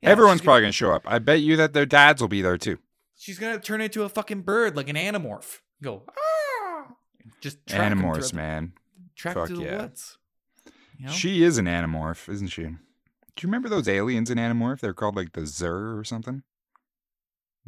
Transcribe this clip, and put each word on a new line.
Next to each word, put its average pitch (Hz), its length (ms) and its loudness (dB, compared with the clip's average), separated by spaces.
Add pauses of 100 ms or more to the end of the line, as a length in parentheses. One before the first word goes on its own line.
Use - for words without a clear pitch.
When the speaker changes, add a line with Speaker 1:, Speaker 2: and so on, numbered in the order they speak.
Speaker 1:
Yeah, - 80 4
Speaker 2:
Everyone's 202 320 8
Speaker 1:
she's 175 40 -8
Speaker 2:
probably 135 160 10
Speaker 1:
gonna 107 60 4
Speaker 2:
gonna 98 60 -2
show 92 200 2
up. 82 120 0
I 113 140 0
bet 143 220 4
you 151 160 2
that 156 160 2
their 143 120 2
dads 143 360 8
will 113 60 0
be 98 140 -2
there 90 160 2
too. 85 220 -6 (360)
Speaker 1:
She's 185 240 -18
gonna 220 200 -6
turn 214 220 -6
into 214 220 -4
a 202 60 -6
fucking 208 320 -6
bird, 202 340 0
like 139 140 -6
an 147 80 -6
animorph. 170 600 -6 (220)
Go, 113 280 -10
"Ah!" 523 800 -4 (520)
Just - 280 -14
track 104 240 0
him 101 80 0
Speaker 2:
Animorphs, 90 160 -2
Speaker 1:
throughout 78 160 -4
the - 40 -6
Speaker 2:
man. 78 380 -6 (420)
Speaker 1:
track 175 200 -10
Speaker 2:
Fuck 170 120 -4
Speaker 1:
through 175 100 -10
the 170 60 -8
Speaker 2:
yeah. 151 200 -8
Speaker 1:
woods. - 340 -18 (800)
You 131 100 -16
know? 139 60 -10
Speaker 2:
She 180 300 2
is 170 140 4
an 101 80 0
animorph, 82 640 -4
isn't 101 200 -8
she? 85 140 -10
Do 82 140 -10 (640)
you 170 40 -4
remember 240 220 -4
those 180 180 -2
aliens 113 420 0
in 120 80 -4
Animorph? 117 440 -2
They're 101 120 -6
called, 104 220 -4
like, 90 180 -8
the 80 140 -8
Zur 87 500 -8
or 107 60 -10
something? 120 400 -10 (1200)